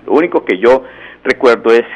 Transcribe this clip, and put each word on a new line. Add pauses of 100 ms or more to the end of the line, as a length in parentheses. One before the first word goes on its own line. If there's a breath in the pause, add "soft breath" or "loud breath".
Lo
único
que
yo (380 loud breath)
recuerdo
es, (120)